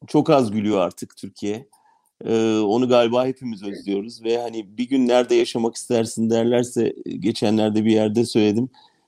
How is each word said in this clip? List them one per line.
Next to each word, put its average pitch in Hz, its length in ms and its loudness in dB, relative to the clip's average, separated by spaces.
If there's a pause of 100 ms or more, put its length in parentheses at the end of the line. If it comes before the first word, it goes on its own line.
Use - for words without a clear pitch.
çok 151 240 0
az 131 200 4
gülüyor 104 280 0
artık 90 380 -4
Türkiye. 104 520 -10 (560)
E, 110 340 0
onu 110 300 0
galiba 120 380 2
hepimiz 117 360 -8
özlüyoruz 101 600 -8
ve 117 140 0
hani 113 400 -10
bir 123 100 -6
gün 131 200 2
nerede 123 260 4
yaşamak 117 400 0
istersin 113 560 -2
derlerse, 117 640 0 (120)
e, - 40 -10
geçenlerde 107 720 0
bir 110 80 4
yerde 107 320 2
söyledim. 113 440 2 (400)